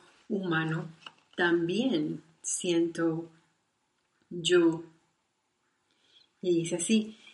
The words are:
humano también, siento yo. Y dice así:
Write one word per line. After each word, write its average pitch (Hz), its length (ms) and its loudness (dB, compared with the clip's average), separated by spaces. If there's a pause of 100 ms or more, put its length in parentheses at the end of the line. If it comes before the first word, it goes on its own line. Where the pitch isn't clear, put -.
(300)
humano 160 600 -2 (460)
también, 170 880 0 (180)
siento 165 880 -2 (1000)
yo. 170 560 2 (1600)
Y 175 200 2
dice 170 160 -4
así: 214 420 0 (140)